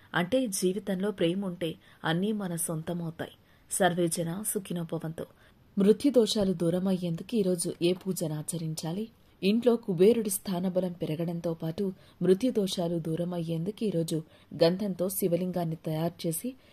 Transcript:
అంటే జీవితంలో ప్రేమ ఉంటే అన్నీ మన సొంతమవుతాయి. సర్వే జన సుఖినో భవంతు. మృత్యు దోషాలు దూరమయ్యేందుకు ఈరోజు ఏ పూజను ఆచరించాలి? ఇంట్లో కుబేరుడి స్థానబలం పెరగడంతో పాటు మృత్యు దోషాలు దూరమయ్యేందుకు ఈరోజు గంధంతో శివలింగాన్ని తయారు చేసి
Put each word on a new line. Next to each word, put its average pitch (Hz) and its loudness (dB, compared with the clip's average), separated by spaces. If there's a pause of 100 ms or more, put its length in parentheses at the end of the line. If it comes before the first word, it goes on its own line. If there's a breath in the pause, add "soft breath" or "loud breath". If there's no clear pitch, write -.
(140 soft breath)
అంటే 240 2
జీవితంలో 196 -2
ప్రేమ 190 0
ఉంటే 175 -4 (300 soft breath)
అన్నీ 180 0
మన 190 -4
సొంతమవుతాయి. 165 -6 (380 soft breath)
సర్వే 175 2
జన 170 -4
సుఖినో 190 -4
భవంతు. 165 -6 (520 soft breath)
మృత్యు 220 6
దోషాలు 208 4
దూరమయ్యేందుకు 180 0
ఈరోజు 180 0
ఏ 170 4
పూజను 180 -2
ఆచరించాలి? 160 -4 (340 soft breath)
ఇంట్లో 233 4
కుబేరుడి 208 4
స్థానబలం 185 -2
పెరగడంతో 170 -4
పాటు 165 -4 (300 loud breath)
మృత్యు 190 4
దోషాలు 180 -2
దూరమయ్యేందుకు 165 -4
ఈరోజు 165 0 (420 soft breath)
గంధంతో 185 2
శివలింగాన్ని 175 0
తయారు 165 -2
చేసి 202 -4 (180 soft breath)